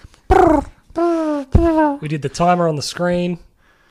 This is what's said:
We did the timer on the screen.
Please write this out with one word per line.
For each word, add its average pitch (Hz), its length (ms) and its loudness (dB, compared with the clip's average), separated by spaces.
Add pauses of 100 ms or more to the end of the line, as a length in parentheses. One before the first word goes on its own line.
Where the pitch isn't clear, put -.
(2000)
We 151 80 -8
did 147 140 -6
the 135 80 -4
timer 175 380 0
on 160 80 -2
the 139 60 -6
screen. 175 580 -4 (520)